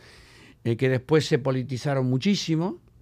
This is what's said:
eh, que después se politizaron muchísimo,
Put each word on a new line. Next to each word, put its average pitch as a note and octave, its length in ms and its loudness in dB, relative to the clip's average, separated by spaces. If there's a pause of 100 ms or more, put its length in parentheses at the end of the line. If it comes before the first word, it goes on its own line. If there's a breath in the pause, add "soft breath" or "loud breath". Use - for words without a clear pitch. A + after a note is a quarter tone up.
(640 loud breath)
eh, A#2 140 0
que C3 100 2
después C#3+ 380 2
se D3 140 2
politizaron C3 720 -2
muchísimo, E3 680 0 (220)